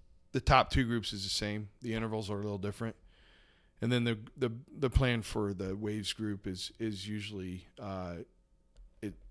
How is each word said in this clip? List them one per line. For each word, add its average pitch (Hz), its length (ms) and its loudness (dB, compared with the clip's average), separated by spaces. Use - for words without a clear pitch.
the 131 100 0
top 131 300 8
two 135 140 6
groups 117 280 0
is 98 100 -6
the 95 60 -6
same. 104 400 -2
The 117 100 -2
intervals 110 380 -2
are 101 80 -2
a 101 40 -4
little 104 140 -2
different. 101 380 -4
And 117 100 2
then 123 120 4
the, 117 140 2
the, 123 160 0
the 135 100 2
plan 120 320 4
for 101 320 -2
the 95 220 -4
waves 107 380 -2
group 104 340 -4
is, 92 320 -6
is 104 280 -4
usually, 101 600 -6
uh, 92 360 -6
it, 101 100 -6